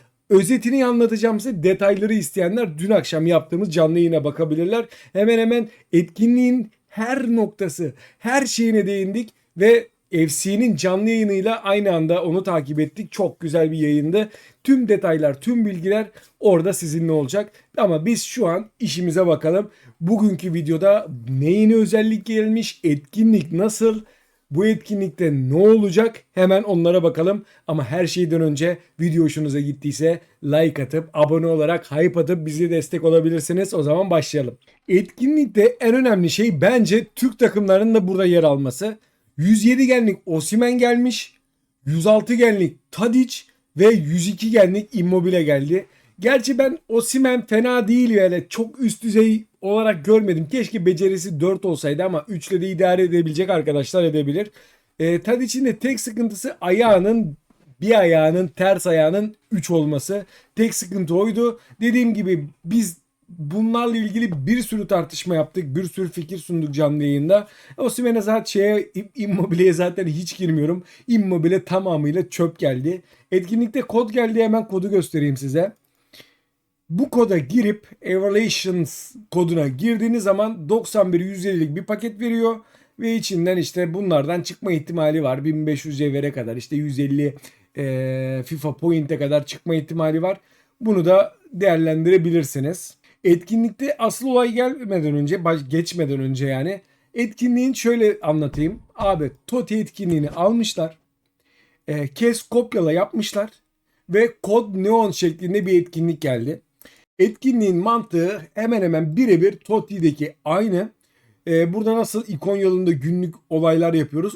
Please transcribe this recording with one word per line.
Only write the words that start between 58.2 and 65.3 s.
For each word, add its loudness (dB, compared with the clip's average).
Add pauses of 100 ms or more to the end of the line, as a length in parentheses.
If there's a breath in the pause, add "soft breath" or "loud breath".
ters 0
ayağının 2 (160)
üç -4
olması. -2 (300 soft breath)
Tek 0
sıkıntı -4
oydu. 0 (220 loud breath)
Dediğim 2
gibi -2 (180)
biz -2 (320)
bunlarla -2
ilgili -4
bir 0
sürü -6
tartışma -2